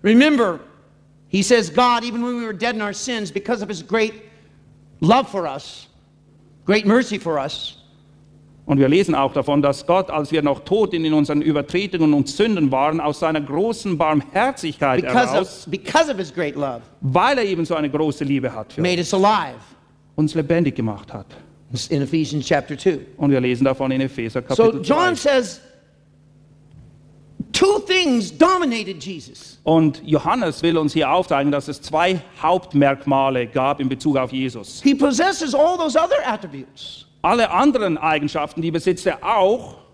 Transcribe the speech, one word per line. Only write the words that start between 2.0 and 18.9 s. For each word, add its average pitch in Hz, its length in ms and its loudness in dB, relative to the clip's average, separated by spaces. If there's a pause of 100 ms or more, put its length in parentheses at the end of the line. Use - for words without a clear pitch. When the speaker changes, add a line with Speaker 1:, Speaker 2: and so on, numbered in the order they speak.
Speaker 1:
even 240 220 -6
when 247 160 -4
we 226 40 -6
were 220 120 -8
dead 233 180 -2
in 220 60 -6
our 208 120 -4
sins, 214 380 -6
because 190 320 -4
of 190 60 -10
his 170 160 -10
great 220 280 -2 (840)
love 226 300 4
for 185 160 -6
us, - 420 -12 (800)
great 208 200 2
mercy 208 340 2
for 160 180 -4
us.“ - 400 -8 (880)
Speaker 2:
Und 139 140 2
wir 131 100 4
lesen 170 240 2
auch 135 180 0
davon, 143 300 0
dass 139 240 0
Gott, 185 240 2
als 151 220 -4
wir 156 100 2
noch 143 200 0
tot 196 340 0
in 160 180 0
unseren 147 300 2
Übertretungen 156 720 0
und 139 120 2
Sünden 190 440 0
waren, 147 280 2
aus 151 200 -4
seiner 160 200 0
großen 175 560 -4
Barmherzigkeit 156 1040 0
Speaker 1:
Because 131 300 0
Speaker 2:
heraus, - 360 -4
Speaker 1:
of, 156 40 -8
because 302 400 0
of 208 60 -4
his 165 160 -8
great 147 220 -4
love, 135 260 -6 (200)
Speaker 2:
weil 196 360 2
er 226 80 0
eben 170 180 -2
so 165 120 -2
eine 151 160 -2
große 147 320 -2
Liebe 135 280 -2
hat 107 220 -12
für 156 80 -4
Speaker 1:
made 180 160 0